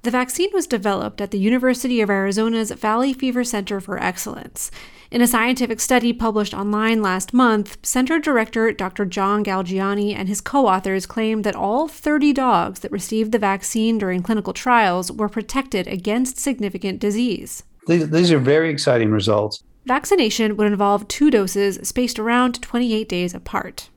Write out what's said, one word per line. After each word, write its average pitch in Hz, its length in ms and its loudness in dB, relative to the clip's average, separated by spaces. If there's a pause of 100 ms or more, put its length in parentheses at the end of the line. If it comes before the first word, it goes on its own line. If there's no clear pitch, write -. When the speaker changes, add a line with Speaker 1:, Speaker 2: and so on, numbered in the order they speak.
Speaker 1:
The 240 100 -2
vaccine 254 420 0
was 370 140 0
developed 208 520 -2
at 196 120 -6
the 202 80 -2
University 247 600 2
of 208 120 2
Arizona's 214 600 0
Valley 226 400 0
Fever 254 320 -2
Center 202 360 -4
for 196 220 -8
Excellence. - 680 -8 (400)
In 240 100 -2
a 240 60 6
scientific 240 540 0
study 240 340 2
published 214 400 -2
online 214 480 0
last 185 320 -2
month, 226 500 2
Center 262 360 0
Director 226 520 0
Doctor 196 340 -4
John 202 380 0
Galgiani 196 680 -2
and 190 140 -4
his 202 140 -4
co-authors 190 680 0
claimed 220 360 -2
that 208 120 -2
all 254 320 0
thirty 294 460 2
dogs 240 480 0
that - 100 -8
received 214 400 -2
the 226 80 2
vaccine 220 580 0
during 185 240 -2
clinical 196 320 -2
trials 190 580 2
were 208 180 -2
protected 226 580 -4
against 208 500 -2
significant 196 640 -4
disease. 214 640 -2 (240)
Speaker 2:
These, 165 240 2
these 170 200 4
are 156 60 6
very 147 320 4
exciting 123 400 2
results. 107 540 0 (220)
Speaker 1:
Vaccination 247 680 2
would 214 120 2
involve 202 400 2
two 294 240 4
doses 202 500 2
spaced 247 380 -2
around 240 420 0
twenty-eight 226 480 -2
days 180 240 -2
apart. - 640 -8